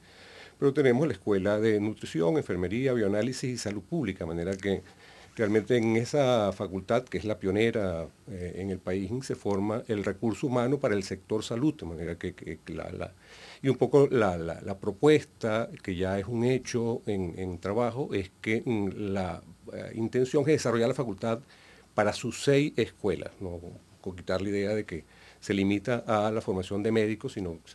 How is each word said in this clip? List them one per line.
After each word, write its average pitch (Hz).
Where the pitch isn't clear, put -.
pero 143
tenemos 135
la 135
Escuela 101
de 107
Nutrición, 156
Enfermería, 104
Bioanálisis 117
y 123
Salud 104
Pública, 117
de 87
manera 85
que 98
realmente 110
en 113
esa 120
facultad, 95
que -
es 85
la 107
pionera, 98
eh, 90
en 95
el 95
país, 92
se 131
forma 104
el 104
recurso 104
humano 127
para 123
el 101
sector 107
salud, 135
de 98
manera 85
que, 90
que 80
la, 82
la, 90
y 135
un 127
poco 139
la, 104
la, 82
la 98
propuesta, 117
que 92
ya 92
es 95
un 117
hecho 123
en, 95
en 92
trabajo, 117
es 95
que, 110
mm, 107
la, 90
eh, 98
intención 127
es 135
desarrollar 120
la 135
facultad 117
para 104
sus -
seis 143
escuelas, -
¿no? 87
Con 92
quitar 92
la 101
idea 101
de 107
que 80
se -
limita 101
a 107
la 110
formación 98
de 110
médicos, 110
sino 90